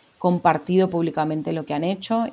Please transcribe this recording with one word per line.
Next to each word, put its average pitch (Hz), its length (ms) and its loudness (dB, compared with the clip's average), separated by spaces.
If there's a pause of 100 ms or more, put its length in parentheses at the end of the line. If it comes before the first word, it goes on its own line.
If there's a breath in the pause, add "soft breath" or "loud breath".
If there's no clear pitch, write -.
(180 soft breath)
compartido 180 720 2
públicamente 160 640 -2
lo 160 120 -4
que - 80 -6
han 147 100 -2
hecho 196 500 -2